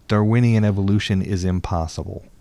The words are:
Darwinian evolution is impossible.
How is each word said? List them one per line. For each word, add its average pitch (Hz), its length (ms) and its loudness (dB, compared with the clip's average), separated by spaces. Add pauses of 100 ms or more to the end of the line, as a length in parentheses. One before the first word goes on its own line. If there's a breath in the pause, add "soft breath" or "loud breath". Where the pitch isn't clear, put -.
Darwinian 110 560 2
evolution 101 560 0
is 92 240 -4
impossible. 87 800 -4 (160)